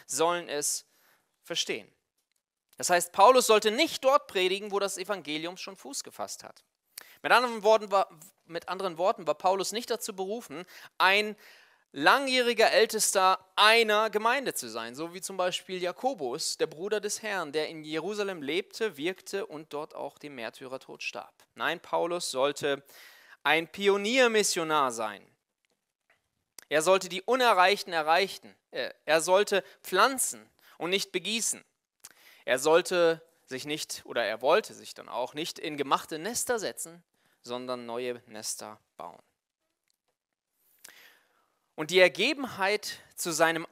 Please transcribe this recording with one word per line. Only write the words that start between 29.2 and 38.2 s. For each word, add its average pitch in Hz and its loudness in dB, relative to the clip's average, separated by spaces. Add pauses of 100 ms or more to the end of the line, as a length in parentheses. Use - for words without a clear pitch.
sollte 185 2 (200)
pflanzen 196 0 (300)
und 160 -6
nicht 190 -2
begießen. 202 -4 (840)
Er 127 0
sollte 165 2 (240)
sich 131 -10
nicht, - -8
oder 123 -2
er 107 -4
wollte 156 2
sich 107 -18
dann - -18
auch 123 -8
nicht 156 -10
in 151 -10
gemachte 147 -4
Nester 233 -4
setzen, 165 -10 (380)
sondern 123 -8
neue 120 -6